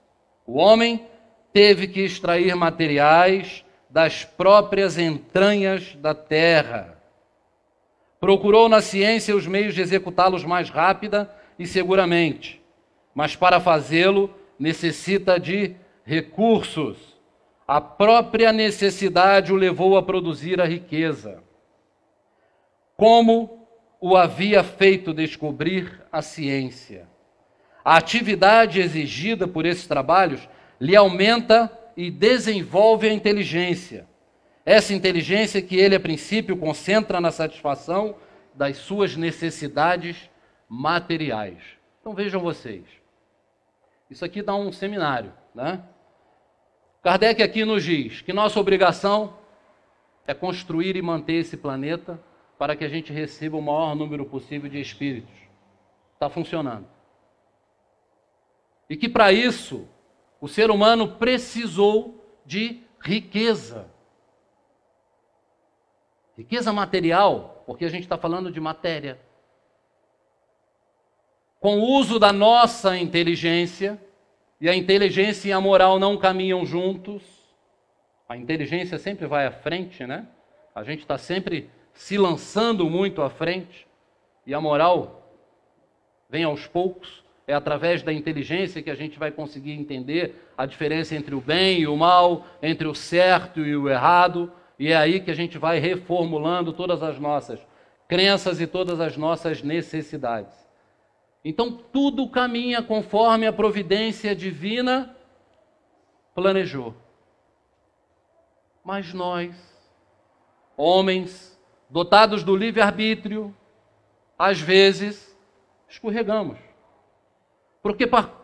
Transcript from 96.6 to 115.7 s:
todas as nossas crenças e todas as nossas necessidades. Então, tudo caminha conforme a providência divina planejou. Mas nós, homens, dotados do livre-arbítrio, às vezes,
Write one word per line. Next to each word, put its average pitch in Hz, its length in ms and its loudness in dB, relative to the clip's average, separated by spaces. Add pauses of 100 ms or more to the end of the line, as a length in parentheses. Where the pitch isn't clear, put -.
todas 175 280 -6
as 156 160 -8
nossas 139 420 -6 (480)
crenças 185 520 0
e 165 80 -4
todas 180 320 -4
as 160 160 -4
nossas 156 480 -4
necessidades. 143 920 -8 (880)
Então, 233 280 -4
tudo 269 580 -4
caminha 240 540 -4
conforme 220 640 0
a 214 60 0
providência 208 800 -2
divina 220 800 -6 (1200)
planejou. 156 580 -2 (1900)
Mas 190 300 -10
nós, 175 420 -6 (1200)
homens, 185 800 0 (320)
dotados 196 540 4
do 190 100 0
livre-arbítrio, 214 1000 -2 (840)
às 185 220 0
vezes, 190 800 2 (500)